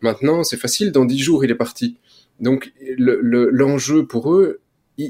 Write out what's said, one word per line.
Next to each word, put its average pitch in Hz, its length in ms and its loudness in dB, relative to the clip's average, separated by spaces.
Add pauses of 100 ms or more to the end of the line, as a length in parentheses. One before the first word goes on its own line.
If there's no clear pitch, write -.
maintenant, 139 400 0
c'est 120 140 -6
facile. 185 340 -4
Dans 135 140 4
dix 247 120 0
jours, 139 260 0
il 127 60 2
est 117 60 0
parti. 120 420 -6 (420)
Donc 131 400 -2
le, 127 440 0
le, 120 260 2
l'enjeu 139 560 2
pour 127 300 -2
eux, 190 240 2 (400)
il, 147 100 -8